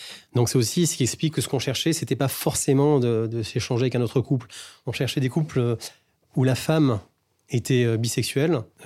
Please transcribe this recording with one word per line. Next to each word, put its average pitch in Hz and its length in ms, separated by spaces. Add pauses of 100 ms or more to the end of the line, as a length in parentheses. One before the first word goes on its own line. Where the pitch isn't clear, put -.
(360)
Donc 120 120
c'est 131 100
aussi 156 280
ce - 100
qui - 60
explique 151 320
que 143 60
ce - 80
qu'on 139 100
cherchait, 139 340
c'était 135 220
pas 131 140
forcément 143 720
de, 117 260
de 113 160
s'échanger 120 400
avec 123 140
un 123 40
autre 123 200
couple. 131 260 (400)
On 113 60
cherchait 135 260
des 131 100
couples, 156 300
euh, 120 180 (600)
où 127 80
la 131 100
femme 143 460 (480)
était, 123 360
euh, 113 120
bisexuelle, 131 640 (240)